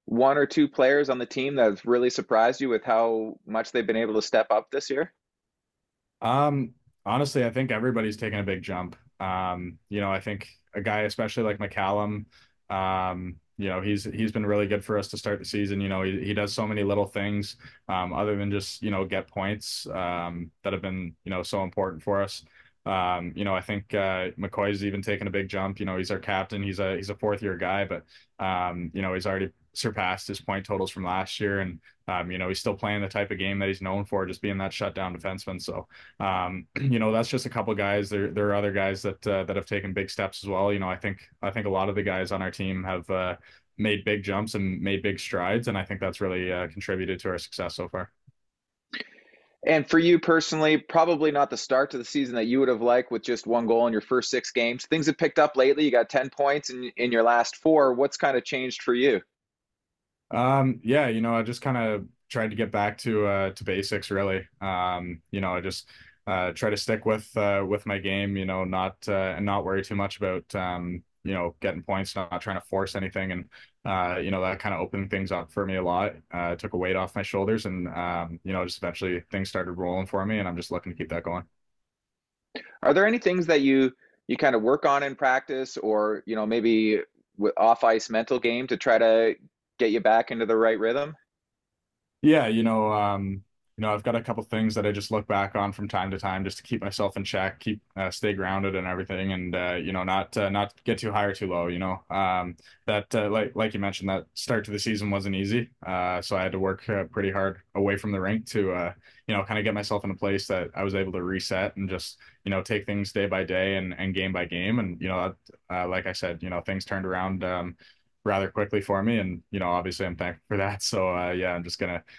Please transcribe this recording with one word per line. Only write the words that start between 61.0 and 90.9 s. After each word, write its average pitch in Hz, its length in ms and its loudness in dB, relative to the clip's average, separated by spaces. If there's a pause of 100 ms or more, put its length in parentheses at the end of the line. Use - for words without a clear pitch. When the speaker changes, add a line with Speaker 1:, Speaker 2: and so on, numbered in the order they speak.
Speaker 2:
you 113 140 0
know, 117 140 2
I 113 80 2
just 120 180 -6
kinda 113 440 0 (240)
tried 110 220 -2
to 104 40 -8
get 104 160 0
back 107 280 0
to, 107 260 2
uh, 98 260 2
to 98 120 -12
basics, 98 480 -2
really. 98 360 0 (140)
Um, 90 600 -4 (100)
you 98 100 -2
know, 92 140 0
I 90 60 -2
just, - 280 -8 (380)
uh, 90 240 0
try 107 180 -2
to 101 80 0
stick 110 280 -2
with, 107 300 -2
uh, 101 320 2
with 101 180 -2
my 101 120 -2
game, 98 400 -2
you 95 80 -4
know, 95 180 -2
not, 92 320 -2 (120)
uh, 95 280 0
and 101 100 -2
not 101 200 0
worry 95 180 0
too 101 120 -6
much 101 220 -2
about, 92 380 -4
um, 90 480 -6 (200)
you 95 100 -4
know, 87 260 -2
getting 90 220 -2
points, 95 340 -4
not, 92 160 -6
not 90 100 -6
trying 98 140 -6
to 90 120 -8
force 98 280 -2
anything. 95 380 -4
And, 87 160 -8 (360)
uh, 92 340 0
you 87 120 -4
know, 95 100 0
that 92 200 -2
kinda 98 160 -2
opened 98 320 -4
things 95 220 -4
up 87 200 -4
for 101 140 -2
me 95 100 -4
a 92 80 -2
lot. 90 300 0 (180)
Uh, 87 240 -4
took - 180 -8
a 87 40 -4
weight 92 180 0
off 92 200 -2
my 101 60 -2
shoulders 104 440 0
and, 92 240 -6
um, 87 540 -4
you 95 100 -4
know, 92 120 0
just 87 120 -8
eventually 90 520 -4
things 95 200 -4
started 90 240 -4
rolling 90 340 -2
for 98 180 -2
me, 107 140 0
and 95 80 -2
I'm 87 80 -4
just 87 160 -8
looking 87 200 -6
to 85 60 -12
keep 85 120 -6
that 85 140 -4
going. 87 200 -6 (1400)
Speaker 1:
Are 147 120 6
there 190 120 6
any 226 120 4
things 180 300 2
that 156 140 6
you, 135 320 6 (340)
you 123 100 -2
kinda 127 220 4
work 127 260 4
on 143 180 4
in 135 120 -4
practice 131 600 0
or, 107 480 0
you 110 100 -4
know, 107 100 0
maybe 110 560 4 (360)
with 101 200 4
off-ice 113 520 6
mental 113 300 2
game 120 280 0
to 117 100 0
try 117 200 4
to 113 380 6 (440)
get 113 120 4
you 113 80 4
back 113 320 4
into 113 140 -2
the 113 100 4
right 110 240 6
rhythm? 139 360 0 (1080)